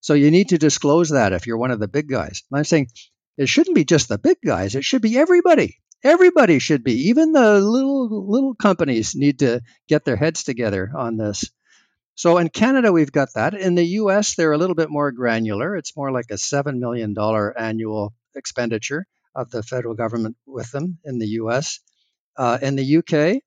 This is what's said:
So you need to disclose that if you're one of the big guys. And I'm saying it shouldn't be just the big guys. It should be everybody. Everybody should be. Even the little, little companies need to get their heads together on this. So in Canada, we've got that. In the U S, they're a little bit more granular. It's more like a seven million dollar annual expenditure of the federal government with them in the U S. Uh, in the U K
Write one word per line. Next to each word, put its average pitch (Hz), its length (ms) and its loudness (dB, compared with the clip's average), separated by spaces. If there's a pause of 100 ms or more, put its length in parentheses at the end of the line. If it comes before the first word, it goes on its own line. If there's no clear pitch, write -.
So - 140 0
you 147 160 6
need 185 200 2
to 175 80 2
disclose 147 520 2
that 117 220 2
if 87 140 -4
you're 117 120 -4
one 127 140 -2
of 110 80 -4
the 104 80 -4
big 147 200 -4
guys. 117 420 -6
And 139 80 -4
I'm 147 60 0
saying 143 220 2 (500)
it 135 120 -2
shouldn't 339 260 2
be 160 100 4
just 135 240 2
the 107 80 -4
big 330 280 2
guys. 101 320 -2
It 139 80 -6
should 254 180 -2
be 220 160 0
everybody. 339 640 2 (240)
Everybody 302 560 6
should 135 240 0
be. 127 240 0
Even 311 240 4
the 214 280 6
little, 226 720 -2
little 269 240 0
companies 151 600 0
need 139 240 0
to 123 200 0 (280)
get 151 160 2
their 131 100 0
heads 156 300 -2
together 110 520 -4
on 117 200 -6
this. 107 340 -6 (640)
So 170 240 2
in 170 100 0
Canada, 240 440 2
we've 156 180 2
got 139 240 -2
that. 131 200 -2
In 190 200 -2
the 175 100 4
U 196 280 0
S, 208 240 -2
they're 160 160 2
a 151 60 0
little 175 180 -2
bit 156 140 -2
more 147 200 -2
granular. 117 680 -2
It's - 200 -12
more 139 160 -6
like 120 180 -6
a 104 80 -8
seven 139 400 -4
million 117 340 -4
dollar 107 460 -2
annual 110 560 -6 (220)
expenditure 123 680 -6 (300)
of 120 160 -8
the 113 140 -8
federal 117 300 -8
government 113 420 -4 (100)
with 120 240 -14
them 165 340 -8
in 131 140 -8
the 110 80 -4
U 110 240 -4
S. 135 300 -4 (560)
Uh, 123 260 0
in 139 140 -2
the 139 80 -2
U 151 180 2
K 165 440 0